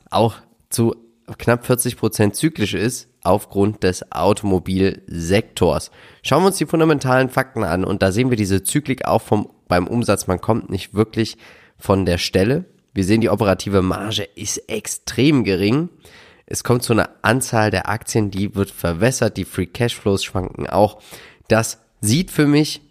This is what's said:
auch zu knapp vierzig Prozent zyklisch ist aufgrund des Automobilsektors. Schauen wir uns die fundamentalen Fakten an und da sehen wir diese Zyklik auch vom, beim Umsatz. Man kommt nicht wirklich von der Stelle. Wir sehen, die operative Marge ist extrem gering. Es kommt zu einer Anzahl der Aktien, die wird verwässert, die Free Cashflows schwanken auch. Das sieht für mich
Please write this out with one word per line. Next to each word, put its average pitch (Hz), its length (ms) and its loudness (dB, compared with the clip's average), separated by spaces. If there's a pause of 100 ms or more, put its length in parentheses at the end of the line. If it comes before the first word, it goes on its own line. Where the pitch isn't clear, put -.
auch 107 240 2 (360)
zu 113 260 0 (420)
knapp 120 260 0
vierzig 123 320 -2
Prozent 104 400 0
zyklisch 110 380 -2
ist 104 340 -4 (160)
aufgrund 101 600 0
des - 280 -2
Automobilsektors. 92 1800 0 (320)
Schauen 147 180 2
wir 190 60 4
uns 190 100 0
die 156 80 -2
fundamentalen 135 640 2
Fakten 123 340 -2
an 90 200 0
und 90 180 -2
da 95 100 4
sehen 127 200 0
wir 117 60 0
diese 95 260 0
Zyklik - 420 -2
auch 98 160 2
vom, - 280 -2 (180)
beim 90 180 2
Umsatz. 107 400 0
Man 92 160 -2
kommt - 300 -2
nicht 98 240 -8
wirklich 110 420 -2 (400)
von 95 300 0
der 87 100 0
Stelle. 123 480 0 (300)
Wir 98 80 0
sehen, 107 180 4
die 104 80 2
operative 98 540 2
Marge 98 400 -4
ist - 460 -10
extrem 120 720 0
gering. 104 460 0 (580)
Es - 160 -8
kommt 120 180 0
zu - 120 0
einer 104 180 0 (100)
Anzahl 110 480 2
der 98 180 -2
Aktien, 107 440 -2
die 98 240 -4
wird 98 160 -2
verwässert, 98 640 0
die 92 80 -4
Free - 220 -4
Cashflows 104 560 -2
schwanken - 440 -6
auch. 104 320 2 (480)
Das 110 300 0 (240)
sieht 131 300 0
für 147 160 2
mich 147 440 0